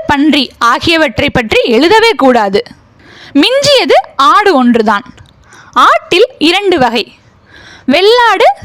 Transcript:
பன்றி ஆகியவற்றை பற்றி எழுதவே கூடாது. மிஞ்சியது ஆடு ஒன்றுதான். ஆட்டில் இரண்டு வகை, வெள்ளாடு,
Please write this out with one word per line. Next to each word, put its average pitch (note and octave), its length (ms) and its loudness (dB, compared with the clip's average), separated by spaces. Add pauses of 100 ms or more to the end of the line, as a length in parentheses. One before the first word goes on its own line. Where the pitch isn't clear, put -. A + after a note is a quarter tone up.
பன்றி D4 520 -2
ஆகியவற்றை D4 720 -2
பற்றி B3+ 320 -4
எழுதவே F#4 500 0
கூடாது. A#3 520 0 (720)
மிஞ்சியது B4 640 0 (180)
ஆடு F4 400 2
ஒன்றுதான். A#3 480 0 (680)
ஆட்டில் G4 540 0 (100)
இரண்டு F4 420 -2
வகை, A#3 340 -4 (760)
வெள்ளாடு, G#4+ 600 2 (180)